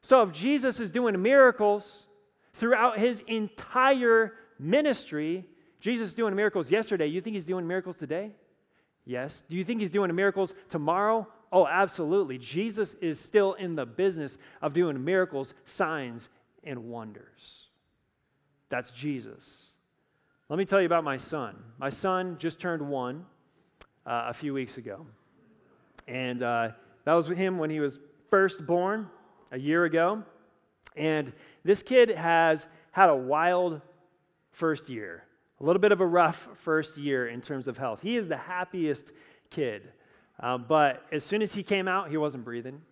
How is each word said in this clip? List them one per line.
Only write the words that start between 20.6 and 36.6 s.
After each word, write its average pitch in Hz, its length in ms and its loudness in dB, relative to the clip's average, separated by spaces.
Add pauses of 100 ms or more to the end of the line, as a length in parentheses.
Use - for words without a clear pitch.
tell 196 160 4
you 185 60 4
about 165 180 2
my 139 140 -2
son. 127 440 -8 (160)
My 135 120 -6
son 185 480 -4
just 156 220 -8
turned 165 280 -6
one, 139 380 -6 (800)
uh, 120 220 -4
a 120 60 -6
few 143 200 -8
weeks 131 240 -6
ago. 113 280 -14 (1000)
And, 127 340 -6
uh, 117 280 0 (340)
that 151 100 2
was 165 140 2
him 185 300 -2
when 156 120 -2
he 156 120 -4
was 139 180 -4 (300)
first 190 360 4
born 180 440 -2 (420)
a 131 80 -8
year 156 240 2
ago. 170 400 2 (720)
And 151 380 -2 (320)
this 196 180 2
kid 247 260 6
has 165 580 2 (240)
had 185 180 8
a 147 60 6
wild 160 640 0 (720)
first 160 360 -2
year, 104 380 -12 (340)
a 139 40 -12
little 175 160 2
bit 202 120 6
of 185 100 4
a 185 40 4
rough 170 500 2
first 156 420 -2